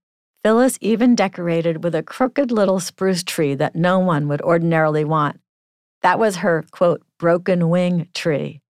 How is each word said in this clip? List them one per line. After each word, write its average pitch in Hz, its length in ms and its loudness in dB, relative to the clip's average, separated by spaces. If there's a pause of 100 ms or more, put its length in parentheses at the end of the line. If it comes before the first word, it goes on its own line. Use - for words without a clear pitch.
(420)
Phyllis 240 380 2
even 226 340 2
decorated 170 720 -2
with 170 100 -2
a 160 80 -2
crooked 254 480 -4
little 190 300 2
spruce 185 420 -4
tree 143 320 -2
that 143 200 -2
no 180 240 2
one 160 300 0
would 143 140 -2
ordinarily 160 640 0
want. 151 360 -2 (640)
That 180 160 2
was 214 180 0
her, 170 340 -2
quote, - 320 0 (160)
"broken 175 500 0
wing 180 460 0
tree." 147 460 -4 (180)